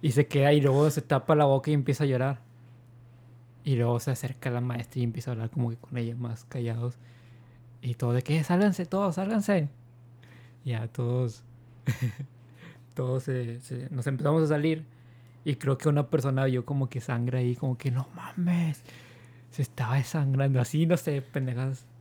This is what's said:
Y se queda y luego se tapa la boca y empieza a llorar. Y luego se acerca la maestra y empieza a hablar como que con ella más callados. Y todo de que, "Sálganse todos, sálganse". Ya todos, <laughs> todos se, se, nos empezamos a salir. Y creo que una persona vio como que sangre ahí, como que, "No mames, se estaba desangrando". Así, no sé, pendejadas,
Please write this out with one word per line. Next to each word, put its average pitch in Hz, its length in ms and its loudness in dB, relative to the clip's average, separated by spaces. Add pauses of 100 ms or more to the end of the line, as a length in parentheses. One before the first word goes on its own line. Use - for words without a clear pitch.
Y 147 100 2
se 143 140 4
queda 143 260 4
y 147 80 6
luego 143 300 6
se 147 120 -2
tapa 147 340 2
la 151 80 6
boca 139 260 4
y 151 40 4
empieza 143 300 0
a - 20 2
llorar. 131 340 0 (1300)
Y 135 100 2
luego 120 240 2
se 131 120 -2
acerca - 360 -6
la 120 140 -2
maestra 123 380 -6
y 120 40 0
empieza 120 260 -4
a 120 40 -4
hablar 113 160 -6
como 120 200 -2
que 117 60 -8
con - 220 -10
ella 117 180 -4
más 120 280 -8
callados. 117 500 -6 (880)
Y 120 120 -4
todo 120 200 -2
de 127 80 0
que, 151 220 0
"Sálganse 180 420 2
todos, 190 300 -2
sálganse". 196 520 0 (960)
Ya 117 240 -2
todos, 123 540 -2 (420)
<laughs> - 1080 -8
todos 127 300 -2
se, 123 360 -4
se, 131 300 -10
nos 127 160 -4
empezamos 147 380 2
a - 20 4
salir. 156 380 2 (600)
Y 147 120 0
creo 135 220 0
que - 100 0
una 147 200 2
persona 135 360 0
vio 127 200 0
como 139 240 -2
que 131 120 -6
sangre 123 380 -2
ahí, 123 180 0
como 127 200 -2
que, 131 140 -4
"No 127 240 -2
mames, 175 680 -2 (680)
se - 120 -6
estaba 120 340 -2
desangrando". 139 640 2
Así, 156 260 0
no 170 100 4
sé, 147 260 -4
pendejadas, 131 600 -4 (160)